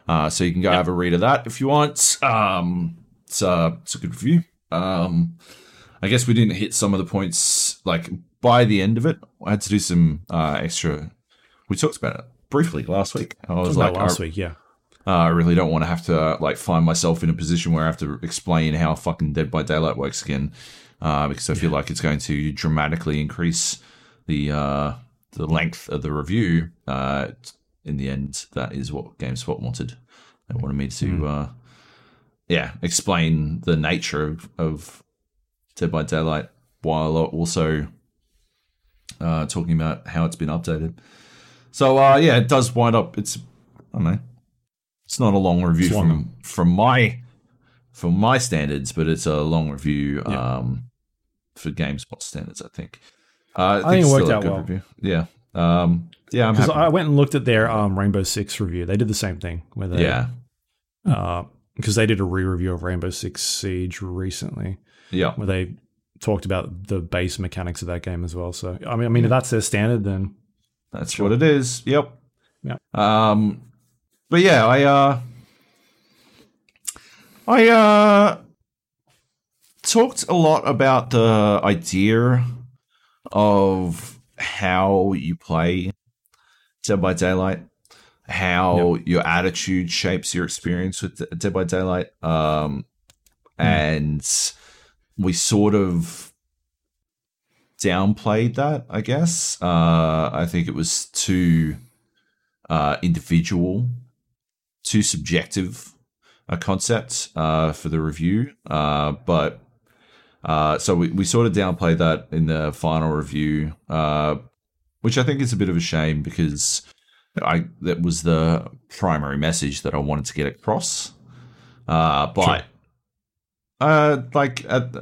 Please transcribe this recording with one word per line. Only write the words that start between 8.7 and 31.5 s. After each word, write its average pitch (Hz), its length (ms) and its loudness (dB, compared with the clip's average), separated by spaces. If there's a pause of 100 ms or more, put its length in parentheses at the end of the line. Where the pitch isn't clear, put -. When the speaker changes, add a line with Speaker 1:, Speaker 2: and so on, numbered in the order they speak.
Speaker 1:
end 107 160 2
of 117 80 0
it, 160 120 0 (260)
I - 80 -4
had 104 100 2
to - 80 -8
do 101 100 4
some, 85 500 2
uh, 80 320 -2
extra, 78 500 -4 (580)
we 98 80 -2
talked 151 200 -2
about - 220 -6
it - 60 -18 (240)
briefly 147 340 0
last 95 320 -2
week. - 200 -8 (120)
I 87 60 -4
was 90 160 0
Speaker 2:
Talked - 80 0
about 90 160 2
Speaker 1:
like, 90 100 -4
Speaker 2:
last 87 160 0
Speaker 1:
I, 95 60 -6
Speaker 2:
week, 80 120 -8
yeah. 90 160 -6 (540)
Speaker 1:
uh, 98 40 0
I 85 180 4
really 85 260 4
don't 87 160 4
wanna 80 160 0
have 85 180 -4
to, 82 160 2
uh, 78 180 0
like, 73 180 -2
find 82 280 2
myself 82 380 0
in 82 60 2
a 80 40 2
position 85 380 -2
where 80 140 2
I - 20 0
have 80 100 -2
to 71 240 -6
explain 82 540 -2
how 80 180 0
fucking 80 400 -4
Dead 76 160 -2
by 78 140 -4
Daylight 78 340 -2
works 69 260 -6
again, 71 280 -4 (500)
uh, 73 260 0
because 71 220 -6
I 76 60 -2
feel 82 160 0
Speaker 2:
Yeah. 73 60 0
Speaker 1:
like 71 120 -4
it's - 120 -8
going 76 180 0
to 73 320 -4
dramatically 78 680 -2
increase 85 600 -4 (480)
the, 73 240 -2
uh, 71 420 -2 (380)
the - 160 -8
length 80 420 -2
of 71 140 -6
the 76 100 -6
review. 82 560 -2 (180)
Uh, 67 420 -4 (540)
in 73 140 -6
the 67 120 -6
end, 67 440 -8
that 64 200 -8
is 65 180 -8
what - 280 -12
GameSpot - 420 -8
wanted. - 340 -8 (540)
They 123 100 -8
wanted 69 160 -6
me 69 120 -4
to, - 180 -6
Speaker 2:
Mm. 90 180 -2
Speaker 1:
uh, 73 260 -4 (1000)